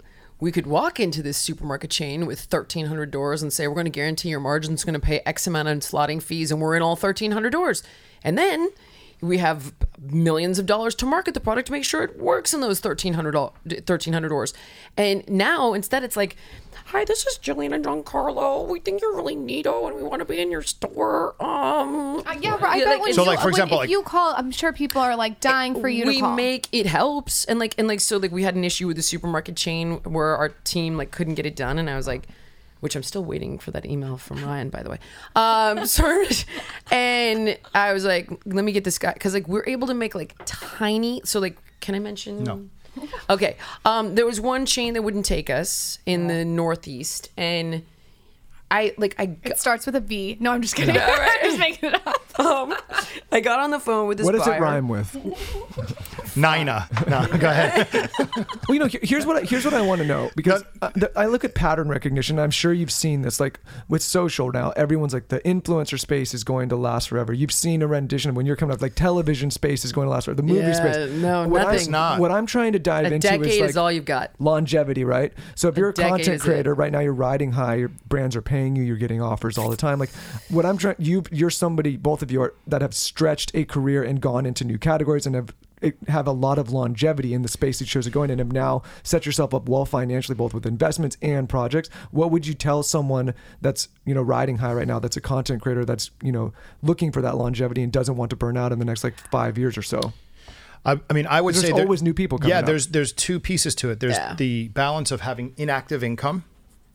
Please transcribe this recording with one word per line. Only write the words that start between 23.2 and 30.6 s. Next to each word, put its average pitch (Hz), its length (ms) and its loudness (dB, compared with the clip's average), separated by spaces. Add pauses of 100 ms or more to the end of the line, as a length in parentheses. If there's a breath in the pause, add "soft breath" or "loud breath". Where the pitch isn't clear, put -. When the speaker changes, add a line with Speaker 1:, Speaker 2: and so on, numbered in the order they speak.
Speaker 2:
you, 180 40 4
Speaker 3:
like, 180 120 4
for - 60 2
Speaker 2:
when, 185 80 4
Speaker 3:
example, 170 240 4
Speaker 2:
if 143 40 2
Speaker 3:
like - 80 0
Speaker 2:
you 392 140 2
call, 339 340 2
I'm 254 140 -4
sure 320 220 0
people 277 280 -2
are, 247 160 2
like, 220 240 -2
dying 254 400 2
for 262 80 0
you 233 160 0
to 262 40 2
Speaker 1:
we 269 120 2
Speaker 2:
call. 247 140 2
Speaker 1:
make, 254 360 -2
it 226 140 2
helps. 262 600 0
And, 226 140 0
like, 226 180 -4
and, 220 120 2
like, 208 120 -2
so, 214 160 0
like, 190 140 -2
we 185 120 -2
had 185 120 2
an 180 80 0
issue 180 240 -2
with 160 100 -2
the 160 60 -4
supermarket 165 540 -4
chain 165 460 -2
where 156 340 0
our 147 120 0 (140)